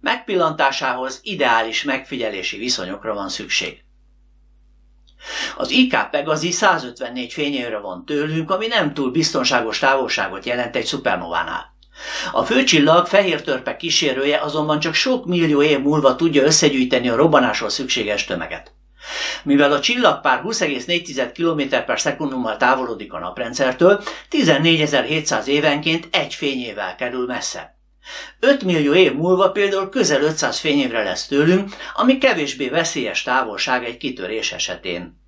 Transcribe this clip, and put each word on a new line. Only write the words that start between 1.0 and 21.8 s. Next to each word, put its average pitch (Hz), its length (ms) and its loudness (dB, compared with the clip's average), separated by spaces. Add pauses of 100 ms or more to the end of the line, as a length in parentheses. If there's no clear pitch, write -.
ideális 117 600 0
megfigyelési 117 760 -4
viszonyokra 104 560 -6
van 98 160 -6
szükség. - 540 -6 (1700)
Az - 140 -4
I 254 160 4
K 110 220 0
Pegasi 151 420 -2
százötvennégy 127 840 -2
fényévre 131 440 -4
van 92 280 -10
tőlünk, 156 460 -2
ami 208 160 -2
nem 190 260 0
túl 131 180 -2
biztonságos 127 680 0
távolságot 113 680 0
jelent 120 300 -4
egy 113 100 -2
szupernovánál. 85 920 -4 (560)
A - 140 0
főcsillag 170 600 6
fehér 190 340 2
törpe 123 360 -4
kísérője 143 600 0
azonban 151 420 -2
csak 160 140 -2
sok - 320 0
millió 165 360 2
év 147 180 4
múlva 135 360 4
tudja 147 280 4
összegyűjteni 131 680 4
a 113 60 2
robbanáshoz 123 580 4
szükséges 104 520 -2
tömeget. 82 480 -8 (680)
Mivel 143 280 4
a 147 80 2
csillagpár 180 600 2
húsz 214 220 -4
egész 143 240 -4
négy 170 180 -2
tized 131 280 -4
kilométer 147 540 -2